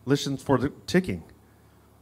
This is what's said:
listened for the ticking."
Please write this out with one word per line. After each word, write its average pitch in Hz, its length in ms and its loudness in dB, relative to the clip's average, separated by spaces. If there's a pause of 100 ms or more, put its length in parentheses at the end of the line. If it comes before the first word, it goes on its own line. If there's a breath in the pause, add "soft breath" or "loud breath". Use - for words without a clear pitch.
listened 139 360 0
for 135 160 2
the 131 120 -2 (160)
ticking." 131 400 -2 (760 soft breath)